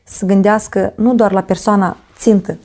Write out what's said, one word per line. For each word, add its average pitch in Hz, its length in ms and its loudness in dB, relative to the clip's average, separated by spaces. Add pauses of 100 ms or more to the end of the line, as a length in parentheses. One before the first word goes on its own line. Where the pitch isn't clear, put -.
să - 220 -4
gândească 196 720 0
nu 240 200 0
doar 220 160 2
la 190 100 0
persoana 190 560 -2 (200)
țintă 208 480 0